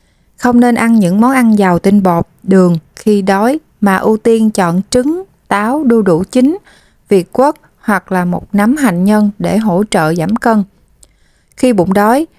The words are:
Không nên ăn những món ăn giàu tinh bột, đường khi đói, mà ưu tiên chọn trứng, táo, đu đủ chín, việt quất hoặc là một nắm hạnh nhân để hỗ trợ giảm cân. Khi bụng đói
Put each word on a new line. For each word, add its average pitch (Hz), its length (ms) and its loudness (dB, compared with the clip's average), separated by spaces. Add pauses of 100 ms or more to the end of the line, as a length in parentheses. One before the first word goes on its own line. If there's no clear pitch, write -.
(380)
Không 240 220 2
nên 240 160 2
ăn 226 240 0
những 190 220 0
món 247 100 2
ăn 233 260 2
giàu 185 220 0
tinh 202 240 2
bột, 175 240 -2 (160)
đường 180 340 2 (180)
khi 208 260 -2
đói, 202 380 -2 (220)
mà 196 140 2
ưu 220 220 0
tiên 226 320 0
chọn 180 400 -2
trứng, 302 340 -2 (240)
táo, 233 360 -2
đu 233 180 2
đủ 185 300 0
chín, 269 260 0 (520)
việt 185 240 0
quất 285 220 0 (240)
hoặc - 320 -6
là 185 140 -2
một 175 300 -6
nắm 214 200 2
hạnh 196 280 -2
nhân 208 360 2
để 175 180 -2
hỗ 208 340 0
trợ 160 220 0
giảm 175 220 -4
cân. 220 280 0 (920)
Khi 254 160 2
bụng 190 200 0
đói 226 320 0 (140)